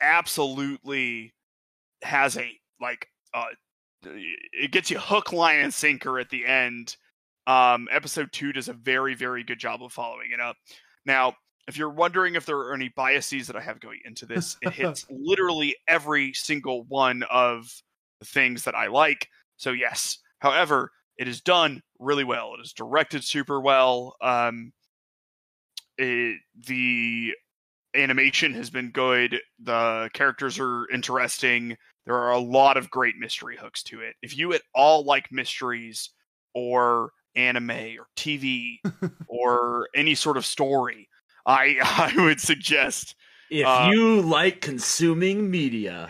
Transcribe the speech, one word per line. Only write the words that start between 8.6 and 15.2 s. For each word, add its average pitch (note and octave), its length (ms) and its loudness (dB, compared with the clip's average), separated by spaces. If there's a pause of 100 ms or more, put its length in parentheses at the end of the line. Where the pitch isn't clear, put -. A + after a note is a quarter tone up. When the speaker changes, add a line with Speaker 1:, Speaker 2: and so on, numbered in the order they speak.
Speaker 1:
a B2 60 -12
very, C3 420 -2
very B2 280 -6
good A#2 160 -8
job A#2 240 -8
of B2 80 -20
following A#2 400 -10
it A#2+ 80 -6
up. A#2+ 160 -4 (500)
Now, C3 300 2 (320)
if - 100 -14
you're D3+ 120 -4
wondering F3 460 0
if D#3+ 100 -4
there D3+ 120 -4
are C3 160 -6
any C3 160 -6
biases C3+ 580 -2
that - 80 -10
I A2 60 -8
have A2 180 -12
going A2+ 260 -18
into A#2+ 200 -18
this, F3 360 -6
it F3 120 -4
Speaker 2:
<laughs> - 0 -
Speaker 1:
hits D3 360 -6
literally D#3 680 -2 (120)